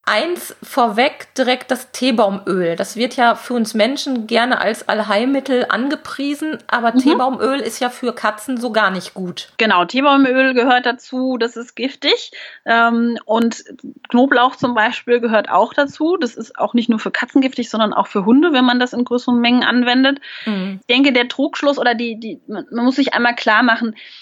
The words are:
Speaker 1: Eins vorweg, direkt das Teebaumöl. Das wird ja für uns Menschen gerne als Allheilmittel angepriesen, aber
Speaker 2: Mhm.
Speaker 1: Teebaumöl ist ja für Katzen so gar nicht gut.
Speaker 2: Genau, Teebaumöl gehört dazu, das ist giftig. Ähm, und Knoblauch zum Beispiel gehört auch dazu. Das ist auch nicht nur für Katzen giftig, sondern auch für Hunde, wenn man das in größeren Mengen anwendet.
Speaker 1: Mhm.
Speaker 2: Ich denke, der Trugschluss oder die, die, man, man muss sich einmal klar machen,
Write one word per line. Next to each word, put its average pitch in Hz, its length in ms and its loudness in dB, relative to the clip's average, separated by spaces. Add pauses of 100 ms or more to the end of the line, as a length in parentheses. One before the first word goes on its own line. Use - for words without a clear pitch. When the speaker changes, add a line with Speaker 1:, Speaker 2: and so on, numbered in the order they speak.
Speaker 1:
Eins 285 580 -2
vorweg, 233 640 0 (100)
direkt 254 320 -2
das 247 220 -6
Teebaumöl. 196 840 0
Das 190 200 -8
wird 247 200 -4
ja 233 200 4
für - 180 -8
uns 226 200 -2
Menschen 240 520 -2
gerne 233 340 0
als 214 300 -4
Allheilmittel 247 800 0
angepriesen, 285 880 -4 (100)
aber 226 260 0
Speaker 2:
Mhm. 254 60 4
Speaker 1:
Teebaumöl 262 600 2
ist 226 200 -8
ja 247 100 -2
für 240 240 -6
Katzen 233 440 -4
so 226 140 -4
gar 214 180 2
nicht 185 240 -6
gut. 175 440 -10
Speaker 2:
Genau, 190 280 4
Teebaumöl 262 680 4
gehört 247 320 2
dazu, 254 520 -4
das 233 200 -2
ist 240 180 -14
giftig. 277 560 -2 (340)
Ähm, 233 600 2
und 226 380 0 (460)
Knoblauch 254 460 4
zum 247 180 -2
Beispiel 240 460 0
gehört 220 300 0
auch 233 240 2
dazu. 302 440 0
Das 262 180 -4
ist - 220 -14
auch - 160 -2
nicht 240 160 2
nur 220 100 0
für - 120 -6
Katzen - 300 0
giftig, 254 280 -2
sondern 220 240 0
auch 196 140 0
für 196 180 -2
Hunde, 294 280 6
wenn 254 120 4
man 247 140 2
das 247 140 0
in 240 120 -2
größeren 240 340 0
Mengen 240 240 4
anwendet. 247 560 2 (260)
Speaker 1:
Mhm. 190 360 -4
Speaker 2:
Ich - 60 -16
denke, 269 260 4
der 247 140 2
Trugschluss 285 500 -2
oder 240 180 0
die, 226 240 -6
die, 220 280 -12
man, 202 240 -10
man 233 140 -2
muss 262 100 2
sich 277 180 0
einmal 240 220 0
klar 220 280 2
machen, 233 320 0 (260)